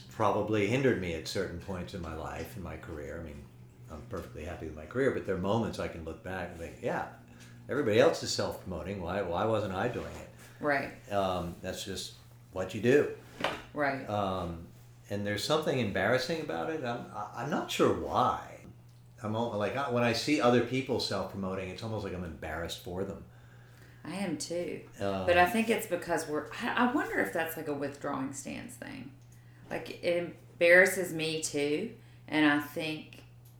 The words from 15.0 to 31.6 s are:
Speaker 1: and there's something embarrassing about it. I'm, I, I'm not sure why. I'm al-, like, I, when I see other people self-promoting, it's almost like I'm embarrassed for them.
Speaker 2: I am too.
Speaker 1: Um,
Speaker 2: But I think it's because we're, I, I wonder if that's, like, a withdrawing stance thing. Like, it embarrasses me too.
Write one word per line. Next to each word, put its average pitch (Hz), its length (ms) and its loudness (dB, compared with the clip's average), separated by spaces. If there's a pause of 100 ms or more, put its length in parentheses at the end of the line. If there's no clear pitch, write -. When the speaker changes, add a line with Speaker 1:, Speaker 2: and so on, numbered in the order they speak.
Speaker 1:
and 101 160 -2
there's 104 180 0
something 151 360 2
embarrassing 117 640 2
about 160 280 -4
it. 156 160 -4
I'm, 120 200 -4 (100)
I, 110 280 -8
I'm 143 60 -4
not 269 220 -2
sure 123 220 4
why. 90 460 2 (840)
I'm 107 120 -2
al-, 113 220 0
like, 104 180 0
I, 135 140 -2
when 120 140 2
I 117 100 6
see 147 260 2
other 120 220 8
people 131 380 0
self-promoting, 95 720 -2
it's 92 120 -10
almost 110 220 -4
like 95 100 -6
I'm 90 100 -4
embarrassed 80 600 -6
for 90 200 -4
them. 98 200 -8 (840)
Speaker 2:
I 165 120 -8
am 185 200 -2
too. - 440 -4 (200)
Speaker 1:
Um, 185 240 0
Speaker 2:
But 175 120 6
I 180 100 10
think 226 220 2
it's 214 180 2
because 165 400 -2
we're, 151 200 -2 (140)
I, 240 260 2
I 247 60 2
wonder 381 260 0
if - 140 0
that's, 165 240 -2
like, 147 100 -6
a 147 60 -2
withdrawing 135 600 -4
stance 120 420 -10
thing. - 360 -12 (580)
Like, - 340 -8
it 175 300 0 (240)
embarrasses 180 560 8
me 160 280 0
too. 147 500 0 (360)